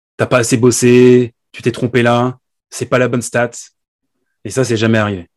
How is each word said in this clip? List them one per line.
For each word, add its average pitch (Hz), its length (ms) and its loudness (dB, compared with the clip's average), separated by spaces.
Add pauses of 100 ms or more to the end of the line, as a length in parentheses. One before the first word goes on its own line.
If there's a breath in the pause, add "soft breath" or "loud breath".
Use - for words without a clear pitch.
(160)
T'as 117 100 -2
pas 127 120 0
assez 123 180 0
bossé, 123 800 4 (180)
tu - 100 -18
t'es 123 80 -2
trompé 120 320 -4
là, 120 360 -2 (320)
c'est - 160 -10
pas 127 120 -2
la 127 100 0
bonne 123 140 -4
stat. » 120 280 -4 (960)
Et 104 60 -10
ça, 131 140 0
c'est 113 120 -4
jamais 113 220 2
arrivé. 101 380 -4